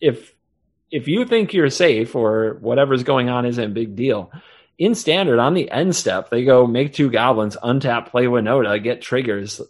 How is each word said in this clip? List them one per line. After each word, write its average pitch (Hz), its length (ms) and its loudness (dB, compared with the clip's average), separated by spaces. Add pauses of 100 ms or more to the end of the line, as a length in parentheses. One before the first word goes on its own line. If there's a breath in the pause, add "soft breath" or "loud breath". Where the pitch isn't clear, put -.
if, 139 320 -2 (560)
if 139 180 -8
you 220 180 0
think 226 280 0
you're 156 160 2
safe 135 460 2
or 110 460 0
whatever's 127 420 2
going 127 260 0
on 123 160 -2
isn't 120 180 -4
a 104 100 -6
big 110 220 -6
deal, 110 360 -4 (480 loud breath)
in 220 160 0
Standard, 160 440 0
on 139 140 4
the 170 160 -2
end 170 260 0
step, 95 340 -4
they 120 160 -2
go, 127 200 6
"Make 131 280 0
two 139 180 2
goblins, 110 500 0
untap, 123 460 -2
play 123 180 0
Winota, 113 560 0
get 120 200 -4
triggers." 104 680 -6